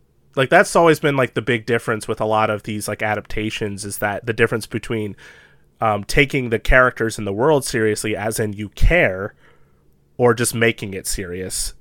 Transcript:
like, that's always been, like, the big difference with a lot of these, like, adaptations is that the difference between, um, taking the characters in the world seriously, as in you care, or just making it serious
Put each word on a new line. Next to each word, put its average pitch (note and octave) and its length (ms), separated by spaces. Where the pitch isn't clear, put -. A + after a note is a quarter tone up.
like, C3+ 160
that's F#3+ 240
always E3+ 240
been, C#3+ 160
like, C3 200
the B2 80
big A2+ 220
difference A#2 440
with A2+ 120
a A2+ 40
lot A2 260
of G#2 140
these, G#2+ 240
like, G#2+ 140
adaptations G#2+ 800
is G2+ 140
that G#2 280
the A#2 60
difference A2+ 340
between, G#2+ 480
um, G#2 240
taking C3+ 460
the A2 80
characters B2 600
in A2 60
the G2+ 100
world C#3 300
seriously, G#2+ 520
as G#2+ 240
in G#2 140
you G2+ 160
care, G#2+ 640
or A#2+ 180
just A2+ 200
making A2+ 400
it - 120
serious F#2 760